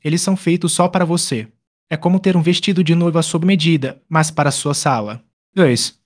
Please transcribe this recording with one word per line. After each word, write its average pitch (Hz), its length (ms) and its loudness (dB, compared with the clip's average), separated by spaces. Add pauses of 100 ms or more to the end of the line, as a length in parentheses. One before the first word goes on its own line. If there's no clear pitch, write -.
Eles 160 200 -2
são 190 140 0
feitos 175 360 0
só 180 160 2
para 180 160 0
você. 160 440 -4 (420)
É 160 60 -4
como 175 220 2
ter 185 180 2
um 165 60 2
vestido 180 400 0
de 165 120 2
noiva 170 260 2
sob 160 260 -2
medida, 160 600 0
mas 160 220 0
para 147 200 0
sua 143 220 -4
sala. 117 500 -4 (320)
Dois. 139 520 0